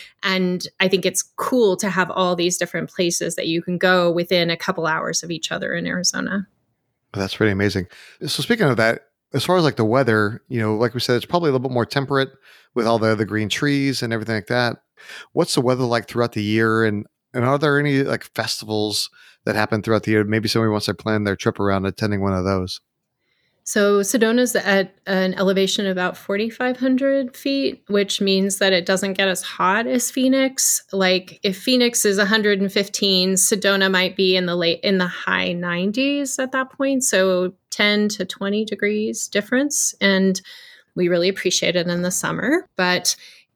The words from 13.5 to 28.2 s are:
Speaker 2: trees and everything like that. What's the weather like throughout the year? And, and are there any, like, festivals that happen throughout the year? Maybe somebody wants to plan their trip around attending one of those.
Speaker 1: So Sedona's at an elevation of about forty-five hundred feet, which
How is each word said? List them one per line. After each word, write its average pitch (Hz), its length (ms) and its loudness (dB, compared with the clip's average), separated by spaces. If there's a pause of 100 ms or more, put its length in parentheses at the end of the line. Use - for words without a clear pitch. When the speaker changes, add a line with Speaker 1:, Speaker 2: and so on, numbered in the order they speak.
Speaker 2:
trees 139 520 -2
and 113 120 -4
everything 110 220 -4
like 101 100 -6
that. 123 320 -2 (560)
What's - 220 0
the 147 40 4
weather 127 240 0
like 117 240 0
throughout 117 240 -2
the 110 100 -4
year? 110 420 2
And, 104 200 -2 (300)
and 123 100 0
are 139 140 2
there 143 200 2
any, 143 240 2
like, 131 220 -4 (100)
festivals 107 760 -4 (360)
that 107 100 0
happen 107 240 0
throughout 107 220 0
the 107 80 -4
year? 107 120 4
Maybe 110 260 0
somebody 113 220 2
wants 104 140 0
to 107 80 -2
plan 107 320 -2
their 101 100 0
trip - 240 -2
around 98 280 0
attending 101 340 -2
one 98 140 0
of 92 100 -2
those. 92 380 -2 (840)
Speaker 1:
So 202 360 2
Sedona's 233 540 2
at 196 400 0 (120)
an 185 280 0
elevation 190 520 2
of 190 60 0
about 180 240 -2
forty-five 233 640 -4
hundred 262 580 0
feet, 277 500 -2
which 202 340 0